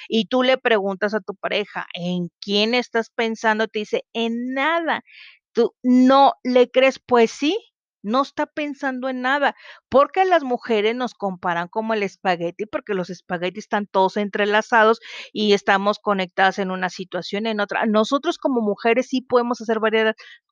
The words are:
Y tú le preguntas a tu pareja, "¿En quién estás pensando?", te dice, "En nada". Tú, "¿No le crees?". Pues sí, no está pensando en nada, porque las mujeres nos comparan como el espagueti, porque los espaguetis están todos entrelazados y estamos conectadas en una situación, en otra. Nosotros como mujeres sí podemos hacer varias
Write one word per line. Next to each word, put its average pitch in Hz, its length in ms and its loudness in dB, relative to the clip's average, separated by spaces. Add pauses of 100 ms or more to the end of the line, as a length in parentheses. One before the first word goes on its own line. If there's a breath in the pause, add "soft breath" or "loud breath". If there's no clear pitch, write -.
Y 220 180 0
tú 254 180 0
le 262 140 4
preguntas 202 560 0
a 214 60 -2
tu 196 160 -10
pareja, - 580 -6
"¿En 175 360 -4 (100)
quién 208 340 0
estás 233 400 -2
pensando?", 220 540 -2
te 220 120 -6
dice, 208 240 -4 (100)
"En 233 400 -4
nada". 294 480 -2 (500 loud breath)
Tú, 233 300 0
"¿No 254 520 6 (100)
le 247 260 4
crees?". 262 300 2
Pues 233 320 2
sí, 320 260 -2 (440)
no 240 200 0
está 294 240 -6
pensando 277 640 -6
en 254 140 -6
nada, 269 320 0 (340 loud breath)
porque 294 360 4
las 349 180 2
mujeres 226 520 0
nos 247 200 -6
comparan 180 540 -4
como 220 260 -4
el 214 80 -2
espagueti, 185 640 -4
porque 220 280 -6
los 180 160 -4
espaguetis 180 540 -8
están 208 220 -4
todos 190 300 0
entrelazados 214 840 2 (320 loud breath)
y 208 200 2
estamos 202 460 2
conectadas 190 600 0
en 190 120 -4
una 185 200 -4
situación, 190 560 -8
en 214 140 -2
otra. - 260 -2
Nosotros 254 520 0
como 262 220 -2
mujeres 233 480 0
sí 254 120 -4
podemos 240 400 0
hacer 220 200 -2
varias 220 340 2 (380 loud breath)